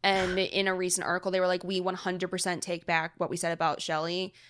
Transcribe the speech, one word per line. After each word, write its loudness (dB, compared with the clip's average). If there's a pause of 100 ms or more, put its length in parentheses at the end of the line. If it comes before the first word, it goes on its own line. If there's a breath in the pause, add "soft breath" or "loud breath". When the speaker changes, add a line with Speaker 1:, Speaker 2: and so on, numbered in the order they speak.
Speaker 1:
And 4
Speaker 2:
<sighs> -
Speaker 1:
in 2
a 2
recent 0
article, -2
they 2
were 4
like, 0
"We -2
one 0
hundred -2
percent -2
take -4
back 0
what 0
we -4
said -2
about 0
Shelley. -2 (180 soft breath)